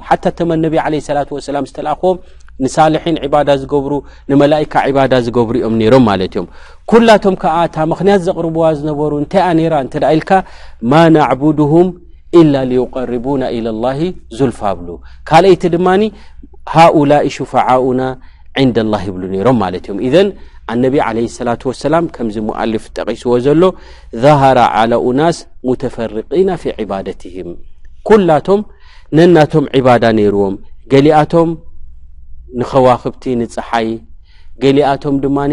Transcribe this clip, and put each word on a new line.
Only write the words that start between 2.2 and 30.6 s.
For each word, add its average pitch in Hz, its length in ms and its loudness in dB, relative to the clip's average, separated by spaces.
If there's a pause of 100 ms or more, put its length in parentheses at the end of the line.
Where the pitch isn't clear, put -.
ንሳልሒን 156 580 0
ዒባዳ 143 380 0
ዝገብሩ፣ 135 360 -4 (340)
ንመላኢካ 147 480 2 (100)
ዒባዳ 135 360 0
ዝገብሩ 117 340 0
እዮም 113 220 -2
ነይሮም 113 280 4
ማለት 95 280 -2
እዮም። 90 160 -6 (400)
ኩላቶም 214 480 4
ከዓ 165 260 -2
እታ 160 140 -4 (100)
ምኽንያት 180 360 0
ዘቕርብዋ 165 420 -2 (100)
ዝነበሩ 151 420 -4
እንታይ 147 260 -2
እያ 180 120 0
ነይራ 160 260 0
እንተ 127 160 -8
ደኣ 135 160 0
ኢልካ 156 180 -2 (520)
"ማ 143 280 4
ናዕቡድሁም 151 760 2 (440)
ኢላ 160 220 6 (100)
ሊዩቀርቡና 127 840 -4
ኢለላሂ 117 500 -4 (320)
ዙልፋ" 120 280 -2 (140)
ብሉ። 87 140 -12 (360)
ካልኣይቲ 175 440 4
ድማኒ 180 340 2 (640)
"ሃኡላኢ 147 680 4
ሹፈዓኡና 127 680 0 (540)
ዒንደላሂ" 110 500 0
ይብሉ 92 240 -8
ነይሮም 101 300 0
ማለት 90 260 -4
እዮም። 101 180 -8
ኢዘን 165 260 2 (400)
ኣነቢ 123 300 0
ዓለይሂ 113 300 -2
ሰላቱ 117 360 -6
ወሰላም 151 440 -2
ከምዚ 110 320 -8
ሙኣልፍ 110 500 -4
ጠቒስዎ 107 480 -6
ዘሎ 147 240 2 (520)
"ዛሃራ 131 440 4 (140)
ዓላ 113 260 0
ኡናስ 139 380 0 (260)
ሙተፈርቂና 123 920 -4
ፊ - 180 -8
ዒባደትህም።" 95 760 -10 (540)
ኩላቶም 190 560 2 (520)
ነናቶም 156 580 4
ዒባዳ 123 420 4
ነይርዎም። 101 420 2 (340)